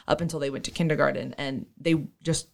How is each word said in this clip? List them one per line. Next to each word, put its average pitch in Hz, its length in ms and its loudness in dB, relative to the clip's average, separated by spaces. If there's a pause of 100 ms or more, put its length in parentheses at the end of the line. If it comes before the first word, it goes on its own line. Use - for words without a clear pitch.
up - 140 2
until 160 180 -2
they 139 100 0
went 135 160 -6
to - 60 -6
kindergarten. 143 640 2
And 135 280 -4 (120)
they 160 280 2 (160)
just - 320 -2